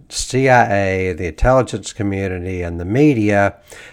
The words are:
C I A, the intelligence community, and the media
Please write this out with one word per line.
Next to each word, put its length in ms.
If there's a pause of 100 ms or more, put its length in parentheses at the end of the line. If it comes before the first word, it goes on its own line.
(100)
C 400
I 200
A, 440
the 140
intelligence 640
community, 680
and 160
the 60
media 720 (360)